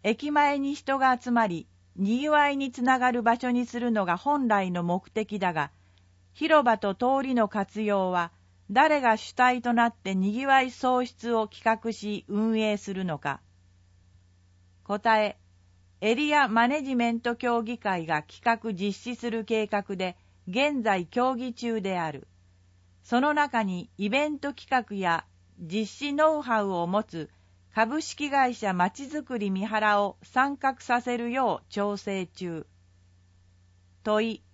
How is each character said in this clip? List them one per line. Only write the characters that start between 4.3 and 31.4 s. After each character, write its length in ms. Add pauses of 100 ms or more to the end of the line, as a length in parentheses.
来 220
の 140
目 260
的 300
だ 140
が、 180 (640)
広 300
場 140
と 160
通 300
り 100
の 140
活 340
用 300
は、 200 (380)
誰 320
が 160
主 160
体 300
と 100
な 140
っ 80
て 180
に 200
ぎ 120
わ 160
い 80
創 340
出 300
を 140
企 360
画 80
し 360
運 320
営 180
す 160
る 120
の 120
か。 240 (1400)
答 360
え。 200 (600)
エ 140
リ 220
ア 120
マ 200
ネ 160
ジ 120
メ 180
ン 80
ト 140
協 280
議 160
会 260
が 160
企 220
画 280
実 220
施 220
す 160
る 140
計 200
画 300
で、 200 (320)
現 360
在 240
協 280
議 200
中 260
で 160
あ 140
る。 160 (760)
そ 160
の 140
中 300
に 340
イ 120
ベ 200
ン 100
ト 140
企 160
画 260
や 300 (340)
実 480
施 60
ノ 260
ウ 20
ハ 220
ウ 60
を 180
持 160
つ 260 (460)
株 260
式 300
会 240
社 180
ま 180
ち 120
づ 200
く 140
り 140
三 140
原 360
を 220
参 340
画 220
さ 220
せ 160
る 120
よ 340